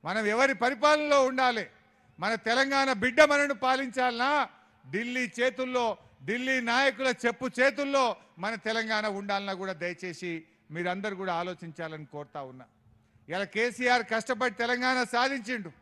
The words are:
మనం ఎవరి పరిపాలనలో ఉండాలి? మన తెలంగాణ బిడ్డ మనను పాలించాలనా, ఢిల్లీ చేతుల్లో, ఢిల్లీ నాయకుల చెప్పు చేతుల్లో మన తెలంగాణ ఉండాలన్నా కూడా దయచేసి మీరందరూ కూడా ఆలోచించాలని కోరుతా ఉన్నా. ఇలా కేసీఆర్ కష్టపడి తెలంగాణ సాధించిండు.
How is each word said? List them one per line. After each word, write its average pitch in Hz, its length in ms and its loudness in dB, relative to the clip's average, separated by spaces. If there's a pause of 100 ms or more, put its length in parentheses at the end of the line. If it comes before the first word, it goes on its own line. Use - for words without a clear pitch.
మనం 196 180 -2 (120)
ఎవరి 269 280 4
పరిపాలనలో 294 560 4 (120)
ఉండాలి? 254 340 0 (540)
మన 202 140 -2 (160)
తెలంగాణ 269 400 2 (140)
బిడ్డ 254 180 2 (120)
మనను 285 320 2
పాలించాలనా, 254 680 0 (640)
ఢిల్లీ 247 300 -2 (140)
చేతుల్లో, 254 480 0 (420)
ఢిల్లీ 254 280 0 (140)
నాయకుల 262 380 2 (160)
చెప్పు 240 220 -2 (120)
చేతుల్లో 277 460 2 (400)
మన 226 100 -4 (140)
తెలంగాణ 220 380 0 (120)
ఉండాలన్నా 202 440 -4
కూడా 190 200 -6
దయచేసి 175 500 -8 (420)
మీరందరూ 185 420 -4
కూడా 185 240 -4
ఆలోచించాలని 165 760 -8
కోరుతా 147 260 -12 (100)
ఉన్నా. 127 160 -20 (600)
ఇలా 190 260 -4
కేసీఆర్ 240 580 2
కష్టపడి 226 500 -2
తెలంగాణ 254 360 0 (160)
సాధించిండు. 240 560 -2 (120)